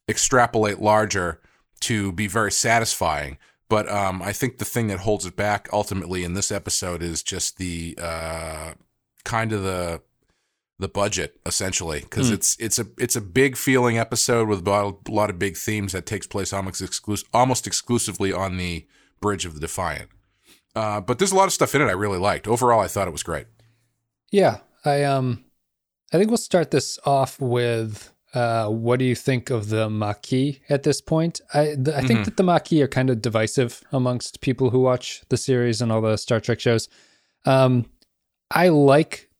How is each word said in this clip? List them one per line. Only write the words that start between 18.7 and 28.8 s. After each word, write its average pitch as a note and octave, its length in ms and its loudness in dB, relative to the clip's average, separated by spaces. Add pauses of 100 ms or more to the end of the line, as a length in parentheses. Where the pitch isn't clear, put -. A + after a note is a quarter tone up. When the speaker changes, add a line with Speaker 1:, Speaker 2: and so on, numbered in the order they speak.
Speaker 1:
bridge G2+ 240 -2
of E2 80 -10
the D2 80 -10
Defiant. D#2+ 480 -6 (640)
Uh, G#2+ 240 -2
but A#2 180 -2
there's G3 140 2
a F#3+ 40 0
lot F#3+ 100 6
of F3+ 80 0
stuff - 200 0
in C#3+ 80 4
it C#3 40 4
I G#2 60 2
really F#2+ 280 0
liked. F#2 300 0
Overall, A#2+ 320 4
I F#2 60 0
thought F#2+ 200 -2
it E2 40 -6
was D2 120 -8
great. D2 240 -6 (840)
Speaker 2:
Yeah, C3+ 260 4 (260)
I, C#3+ 200 2
um, C3 420 0 (680)
I D#3+ 40 4
think G#3+ 120 4
we'll A#3 80 2
start - 340 0
this - 340 0
off C#3 340 0
with, A#2+ 720 -2 (220)
uh, A2+ 360 0
what A2+ 280 0